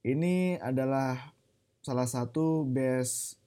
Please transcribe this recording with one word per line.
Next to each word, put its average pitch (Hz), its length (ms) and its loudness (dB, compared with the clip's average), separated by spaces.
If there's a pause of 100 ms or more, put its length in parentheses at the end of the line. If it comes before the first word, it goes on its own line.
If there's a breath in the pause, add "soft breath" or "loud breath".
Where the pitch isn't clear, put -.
Ini 180 640 2
adalah 131 720 -2 (480)
salah 127 240 0
satu 156 560 0
best 127 720 0 (100)